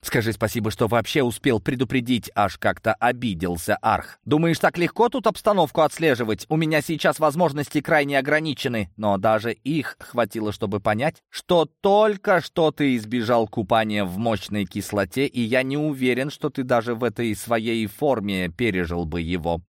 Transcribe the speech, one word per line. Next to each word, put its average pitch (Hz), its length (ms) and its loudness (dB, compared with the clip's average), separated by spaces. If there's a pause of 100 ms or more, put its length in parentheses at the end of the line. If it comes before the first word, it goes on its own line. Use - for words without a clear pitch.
«Скажи 113 300 0
спасибо, 110 360 -2
что 120 160 0
вообще 117 360 0
успел 120 380 0
предупредить», 127 720 -2
аж 101 240 0
как-то 107 340 0
обиделся 104 880 -2
Арх. - 460 -2
«Думаешь, 156 320 2
так - 180 0
легко 175 320 2
тут 247 180 -2
обстановку 190 540 2
отслеживать? 123 720 2
У 156 60 0
меня 156 260 0
сейчас 156 360 -2
возможности 151 600 0
крайне 143 380 2
ограничены». 135 800 -2
Но 104 180 2
даже 110 380 2
их 143 440 -4
хватило, 110 540 -2
чтобы 101 280 -4
понять, 113 500 -2
что 170 360 2 (140)
только 202 600 4
что 160 280 2
ты 139 260 0
избежал 113 520 0
купания 107 560 0
в 90 140 -6
мощной 104 480 -2
кислоте, 101 600 -2
и 127 140 -4
я 120 220 0
не 135 160 -4
уверен, 131 500 0
что 147 220 -6
ты 135 140 -6
даже 120 300 0
в 113 80 -6
этой 117 320 -2
своей 113 520 -2
форме 101 640 -2
пережил 87 560 -2
бы 82 160 -4
его. 82 460 -4